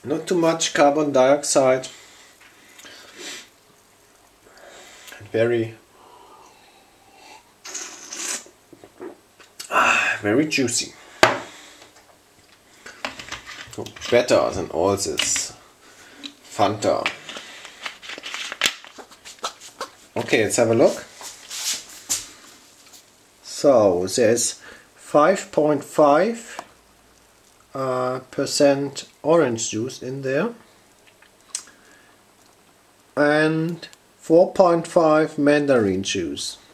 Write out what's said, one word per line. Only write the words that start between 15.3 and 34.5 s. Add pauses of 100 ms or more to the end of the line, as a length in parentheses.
Fanta. (3000)
Okay,
let's
have
a
look. (2500)
So
there's (340)
five
point
five, (1160)
uh, (120)
percent (140)
orange
juice
in
there (2500)
and (300)
four